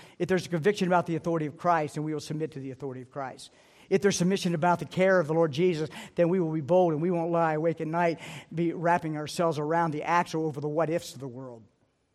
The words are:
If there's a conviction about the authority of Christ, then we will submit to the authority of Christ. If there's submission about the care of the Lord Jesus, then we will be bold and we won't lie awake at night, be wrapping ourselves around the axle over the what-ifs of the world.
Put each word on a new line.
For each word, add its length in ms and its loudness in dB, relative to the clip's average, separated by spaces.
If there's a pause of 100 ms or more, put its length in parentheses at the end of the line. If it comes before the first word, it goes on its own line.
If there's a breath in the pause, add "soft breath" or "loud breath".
(200 loud breath)
If 80 -2
there's 180 2
a 20 -14
conviction 380 0
about 200 4
the 100 -2
authority 300 -2
of 100 -10
Christ, 400 0
then 80 -4
we 80 -4
will 80 -6
submit 320 -6
to 80 -12
the 100 -10
authority 300 -10
of 100 -18
Christ. 400 -12 (400 soft breath)
If 120 4
there's 140 4
submission 380 2
about 240 2
the 60 -8
care 340 2
of 80 2
the 80 -2
Lord 160 4
Jesus, 400 0 (240 loud breath)
then 140 4
we 100 2
will 140 0
be 80 -2
bold 320 4
and 100 -2
we 80 0
won't 220 -2
lie 220 2
awake 260 0
at 80 -6
night, 320 0 (340 loud breath)
be 180 0
wrapping 440 0
ourselves 420 -2
around 320 0
the 140 -6
axle 420 0
over 140 -6
the 80 -4
what-ifs 460 -2
of 40 -18
the 80 -12
world. 380 -16 (500)